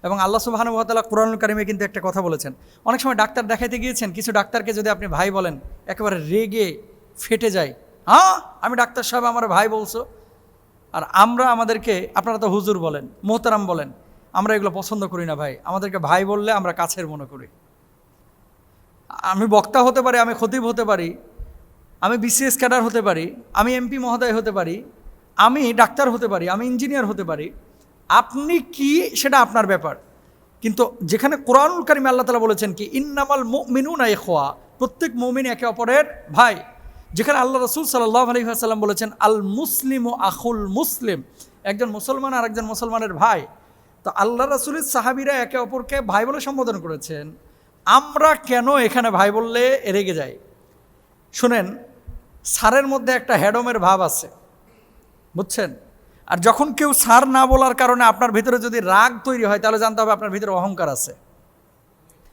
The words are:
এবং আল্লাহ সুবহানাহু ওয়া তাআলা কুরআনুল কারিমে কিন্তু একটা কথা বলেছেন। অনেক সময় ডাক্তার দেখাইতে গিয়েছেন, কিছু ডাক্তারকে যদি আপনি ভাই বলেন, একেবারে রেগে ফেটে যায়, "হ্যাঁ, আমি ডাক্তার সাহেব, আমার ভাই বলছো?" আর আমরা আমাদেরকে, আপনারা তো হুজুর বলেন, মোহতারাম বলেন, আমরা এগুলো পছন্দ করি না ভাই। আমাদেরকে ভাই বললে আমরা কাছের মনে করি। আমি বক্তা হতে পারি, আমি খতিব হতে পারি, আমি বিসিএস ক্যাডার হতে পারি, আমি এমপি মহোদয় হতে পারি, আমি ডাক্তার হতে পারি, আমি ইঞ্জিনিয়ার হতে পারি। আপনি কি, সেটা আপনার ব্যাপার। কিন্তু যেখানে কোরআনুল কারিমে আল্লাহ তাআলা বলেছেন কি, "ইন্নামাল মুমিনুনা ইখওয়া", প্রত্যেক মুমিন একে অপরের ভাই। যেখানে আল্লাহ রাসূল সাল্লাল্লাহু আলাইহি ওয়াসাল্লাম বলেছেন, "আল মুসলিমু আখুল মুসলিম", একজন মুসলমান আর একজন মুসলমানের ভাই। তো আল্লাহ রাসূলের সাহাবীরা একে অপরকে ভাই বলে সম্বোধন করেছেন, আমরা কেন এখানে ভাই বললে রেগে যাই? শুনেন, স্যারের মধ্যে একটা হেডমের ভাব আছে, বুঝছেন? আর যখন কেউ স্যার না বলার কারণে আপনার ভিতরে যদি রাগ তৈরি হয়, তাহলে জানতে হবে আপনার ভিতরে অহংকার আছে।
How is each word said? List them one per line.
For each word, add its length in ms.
এবং 160
আল্লাহ 200
সুবহানাহু 360
ওয়া 100
তাআলা 160
কুরআনুল 360
কারিমে 280
কিন্তু 200
একটা 180
কথা 180
বলেছেন। 320
অনেক 160
সময় 140
ডাক্তার 320
দেখাইতে 320
গিয়েছেন, 320
কিছু 200
ডাক্তারকে 420
যদি 160
আপনি 180
ভাই 240
বলেন, 280
একেবারে 440
রেগে 520
ফেটে 320
যায়, 220
"হ্যাঁ, 340
আমি 140
ডাক্তার 280
সাহেব, 220
আমার 220
ভাই 200
বলছো?" 380
আর 180
আমরা 340
আমাদেরকে, 680
আপনারা 220
তো 120
হুজুর 300
বলেন, 280
মোহতারাম 420
বলেন, 260
আমরা 220
এগুলো 160
পছন্দ 360
করি 180
না 100
ভাই। 280
আমাদেরকে 340
ভাই 280
বললে 260
আমরা 220
কাছের 340
মনে 180
করি। 220
আমি 360
বক্তা 380
হতে 180
পারি, 160
আমি 160
খতিব 320
হতে 200
পারি, 300
আমি 160
বিসিএস 400
ক্যাডার 260
হতে 180
পারি, 340
আমি 220
এমপি 220
মহোদয় 360
হতে 180
পারি, 320
আমি 380
ডাক্তার 380
হতে 160
পারি, 220
আমি 160
ইঞ্জিনিয়ার 400
হতে 180
পারি। 280
আপনি 500
কি, 560
সেটা 240
আপনার 280
ব্যাপার। 280
কিন্তু 420
যেখানে 340
কোরআনুল 460
কারিমে 260
আল্লাহ 160
তাআলা 140
বলেছেন 340
কি, 200
"ইন্নামাল 500
মুমিনুনা 640
ইখওয়া", 480
প্রত্যেক 380
মুমিন 300
একে 200
অপরের 640
ভাই। 240
যেখানে 260
আল্লাহ 220
রাসূল 240
সাল্লাল্লাহু 440
আলাইহি 160
ওয়াসাল্লাম 340
বলেছেন, 300
"আল 220
মুসলিমু 680
আখুল 560
মুসলিম", 560
একজন 260
মুসলমান 440
আর 120
একজন 200
মুসলমানের 480
ভাই। 340
তো 120
আল্লাহ 320
রাসূলের 360
সাহাবীরা 500
একে 240
অপরকে 440
ভাই 240
বলে 140
সম্বোধন 420
করেছেন, 500
আমরা 500
কেন 420
এখানে 340
ভাই 200
বললে 600
রেগে 220
যাই? 240
শুনেন, 440
স্যারের 440
মধ্যে 260
একটা 220
হেডমের 440
ভাব 220
আছে, 260
বুঝছেন? 380
আর 100
যখন 360
কেউ 200
স্যার 340
না 200
বলার 280
কারণে 280
আপনার 280
ভিতরে 280
যদি 200
রাগ 440
তৈরি 200
হয়, 160
তাহলে 200
জানতে 220
হবে 100
আপনার 180
ভিতরে 220
অহংকার 380
আছে। 240